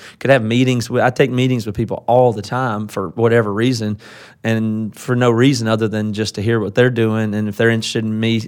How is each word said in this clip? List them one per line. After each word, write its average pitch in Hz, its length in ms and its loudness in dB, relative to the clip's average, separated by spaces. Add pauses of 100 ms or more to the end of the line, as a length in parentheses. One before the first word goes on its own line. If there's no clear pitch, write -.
(180)
could 123 120 -2
have 135 140 6
meetings 120 460 0
with, 120 120 0
I 120 60 2
take 127 220 0
meetings 127 340 0
with 104 100 -6
people 95 320 -6
all 123 280 4
the 101 80 -8
time 110 460 -4
for 95 220 -6
whatever 113 400 2
reason 110 480 -2 (460)
and 110 500 -2
for 127 220 -4
no 123 140 4
reason 117 360 2
other 110 220 0
than 107 240 -2
just 104 220 -4
to 104 80 -6
hear 113 180 0
what 101 140 -4
they're 123 160 4
doing. 110 440 0
And 107 140 -2
if 98 80 -8
they're 117 140 2
interested 113 340 -2
in 110 160 -4
me 113 280 0